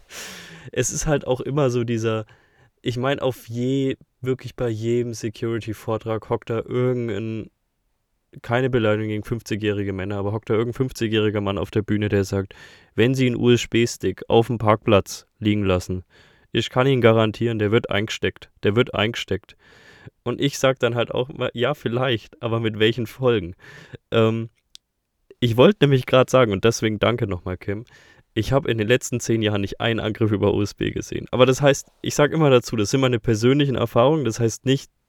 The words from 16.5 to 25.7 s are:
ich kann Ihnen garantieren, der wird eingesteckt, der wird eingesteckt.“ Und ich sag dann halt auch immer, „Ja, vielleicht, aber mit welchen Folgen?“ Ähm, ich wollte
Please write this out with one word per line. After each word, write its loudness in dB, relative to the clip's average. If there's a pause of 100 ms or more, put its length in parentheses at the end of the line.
ich -2
kann 2
Ihnen 4
garantieren, 4
der 0
wird 2
eingesteckt, -4 (120)
der 2
wird 0
eingesteckt.“ -4 (680)
Und -6
ich -2
sag 2
dann 0
halt -2
auch -4
immer, -6
„Ja, -2
vielleicht, -4
aber -2
mit -4
welchen 2
Folgen?“ -2 (560)
Ähm, 0 (920)
ich 0
wollte 6